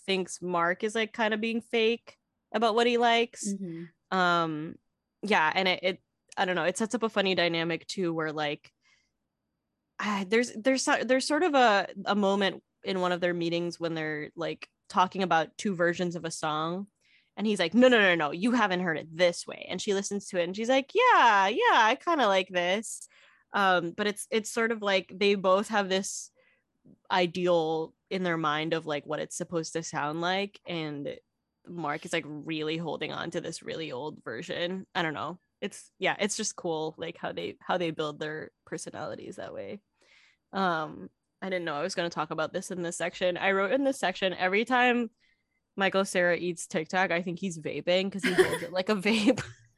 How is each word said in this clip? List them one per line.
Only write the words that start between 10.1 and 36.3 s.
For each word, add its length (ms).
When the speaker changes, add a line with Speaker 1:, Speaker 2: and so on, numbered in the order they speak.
Speaker 1:
there's, 240
there's 320
so-, 180
there's 240
sort 160
of 120
a, 340
a 100
moment 480
in 160
one 120
of 80
their 140
meetings 460
when 140
they're, 420
like, 320
talking 340
about 360
two 160
versions 400
of 100
a 60
song, 560
and 100
he's 140
like, 120
"No, 140
no, 140
no, 160
no, 160
you 180
haven't 300
heard 180
it 80
this 300
way." 240
And 100
she 140
listens 340
to 120
it, 40
and 120
she's 120
like, 240
"Yeah, 540
yeah, 140
I 320
kinda 220
like 220
this." 580
Um, 440
but 120
it's, 240
it's 180
sort 220
of 100
like 320
they 220
both 320
have 200
this 440
ideal 840
in 120
their 140
mind 380
of, 120
like, 200
what 140
it's 160
supposed 380
to 80
sound 380
like, 460
and 500
Mark 380
is, 80
like, 140
really 500
holding 360
on 200
to 80
this 220
really 300
old 320
version. 720
I 80
don't 120
know. 240
It's, 380
yeah, 200
it's 180